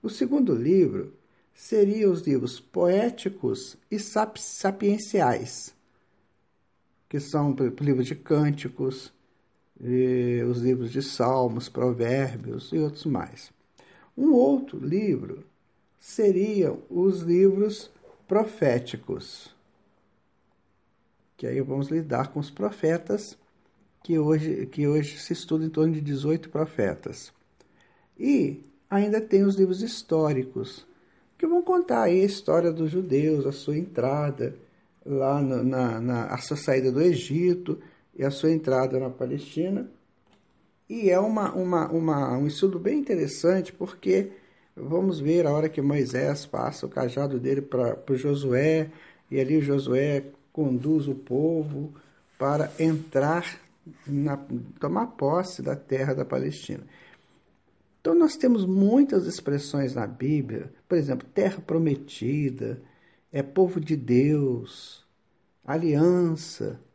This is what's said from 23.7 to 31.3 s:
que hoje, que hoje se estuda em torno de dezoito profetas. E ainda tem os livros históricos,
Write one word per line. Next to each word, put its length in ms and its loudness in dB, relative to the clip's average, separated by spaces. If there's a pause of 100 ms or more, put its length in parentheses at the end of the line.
que 140 0
hoje, 500 0
que 200 -2
hoje 300 0
se 160 -8
estuda 320 -2
em 40 -4
torno 240 2
de 80 -4
dezoito 480 -2
profetas. 840 -4 (840)
E 460 0 (260)
ainda 300 2
tem 240 4
os 120 4
livros 260 2
históricos, 1040 -2 (520)